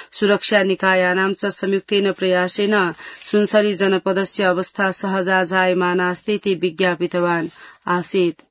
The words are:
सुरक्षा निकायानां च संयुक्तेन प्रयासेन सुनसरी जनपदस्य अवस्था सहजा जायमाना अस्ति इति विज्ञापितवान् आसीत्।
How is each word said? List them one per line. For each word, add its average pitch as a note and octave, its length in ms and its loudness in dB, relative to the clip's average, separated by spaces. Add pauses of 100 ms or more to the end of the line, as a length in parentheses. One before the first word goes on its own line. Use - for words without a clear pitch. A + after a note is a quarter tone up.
(120)
सुरक्षा G3+ 500 2
निकायानां F#3+ 720 2
च G3 140 -6
संयुक्तेन G3 640 -2
प्रयासेन F#3 800 0 (380)
सुनसरी G#3 440 2
जनपदस्य F#3+ 680 0
अवस्था F#3+ 460 0
सहजा F#3+ 540 0
जायमाना F3+ 680 0
अस्ति F3+ 220 -4
इति G3+ 220 0
विज्ञापितवान् F3 920 -2 (380)
आसीत्। F3+ 640 -2